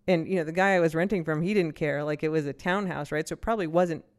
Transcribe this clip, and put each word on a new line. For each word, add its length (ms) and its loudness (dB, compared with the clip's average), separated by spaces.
And, 220 2
you 80 0
know, 80 0
the 80 -6
guy 220 4
I 60 4
was 140 2
renting 300 0
from, 180 0
he 120 0
didn't 200 0
care. 300 -2
Like, 180 -4
it 60 2
was 180 0
a 60 -4
townhouse, 580 -4
right? 160 -2
So 60 -6
it 80 -10
probably 260 -2
wasn't 380 2